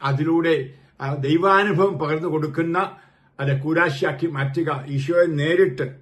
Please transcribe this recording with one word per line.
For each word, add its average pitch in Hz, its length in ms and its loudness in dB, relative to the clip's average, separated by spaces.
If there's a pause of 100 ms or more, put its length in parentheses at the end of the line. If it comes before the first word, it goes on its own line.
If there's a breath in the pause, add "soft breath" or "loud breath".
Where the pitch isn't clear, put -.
അതിലൂടെ, 151 680 0 (280 loud breath)
ആ, 135 120 -4
ദൈവാനുഭവം 185 880 2
പകർന്നു 156 280 -2
കൊടുക്കുന്ന, 165 640 -2 (480 soft breath)
അത് 139 220 -2
കൂരാശിയാക്കി 160 680 -2
മാറ്റുക. 143 600 -4
ഈശോയെ 147 380 2
നേരിട്ട് 160 760 0